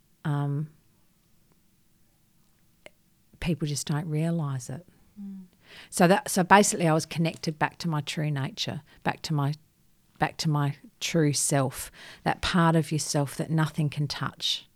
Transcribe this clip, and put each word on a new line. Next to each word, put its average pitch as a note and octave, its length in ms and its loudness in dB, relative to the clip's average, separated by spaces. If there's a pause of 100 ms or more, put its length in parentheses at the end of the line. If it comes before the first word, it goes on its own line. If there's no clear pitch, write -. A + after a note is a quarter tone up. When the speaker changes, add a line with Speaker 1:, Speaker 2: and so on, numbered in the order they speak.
(240)
Speaker 1:
um, C#3+ 440 -2 (2750)
people D#3+ 260 -2
just D3 200 -4
don't D#3+ 220 -2
realise D3+ 600 -2
it. F3 160 -12 (340)
Speaker 2:
Mm. G3 220 -12 (460)
Speaker 1:
So F3+ 200 4
that, G3 220 2
so F#3+ 120 2
basically G3 460 6
I D#3 60 4
was D#3 120 0
connected D#3+ 520 -2
back - 200 -2
to E3+ 100 -6
my D3+ 120 0
true D3+ 300 -4
nature, C3+ 520 -4 (200)
back - 200 -4
to D#3 120 -4
my, C#3+ 200 0 (640)
back - 200 -2
to D#3 120 -2
my C#3+ 240 0 (260)
true D3+ 320 2
self, - 580 -2 (340)
that - 180 0
part E3 340 4
of D#3 160 2
yourself C#3+ 440 -2
that - 140 -6
nothing D#3 380 0
can D3 200 -2
touch. - 680 -6